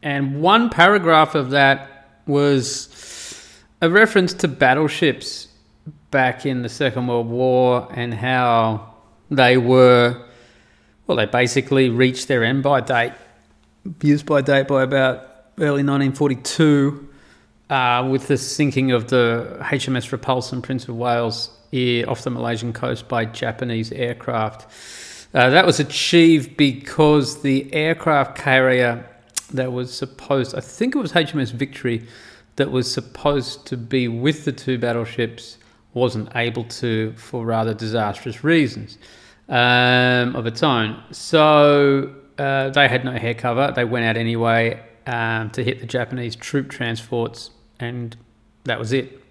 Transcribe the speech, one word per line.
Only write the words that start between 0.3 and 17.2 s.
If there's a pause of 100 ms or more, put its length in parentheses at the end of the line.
one
paragraph
of
that
was (220)
a
reference
to
battleships (640)
back
in
the
Second
World
War
and
how (360)
they
were, (840)
well,
they
basically
reached
their
end
by
date, (880)
use
by
date
by
about (300)
early
nineteen
forty-two, (640)